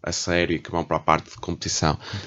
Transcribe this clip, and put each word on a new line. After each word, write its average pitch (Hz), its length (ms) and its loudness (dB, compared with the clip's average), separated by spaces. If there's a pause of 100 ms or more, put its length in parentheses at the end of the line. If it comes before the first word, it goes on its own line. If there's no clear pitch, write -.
a 87 100 -4
sério 87 440 2
e - 20 -4
que - 120 -10
vão 82 140 0
para 80 140 0
a - 20 0
parte 80 300 2
de - 60 -18
competição. - 600 0 (280)